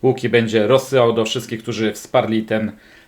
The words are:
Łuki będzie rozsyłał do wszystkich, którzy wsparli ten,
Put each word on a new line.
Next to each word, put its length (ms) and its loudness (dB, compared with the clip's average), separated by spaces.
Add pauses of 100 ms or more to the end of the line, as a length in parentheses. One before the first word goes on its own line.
Łuki 260 0
będzie 380 2
rozsyłał 460 2
do 120 0
wszystkich, 380 -8
którzy 300 -4
wsparli 500 -2
ten, 300 -4 (340)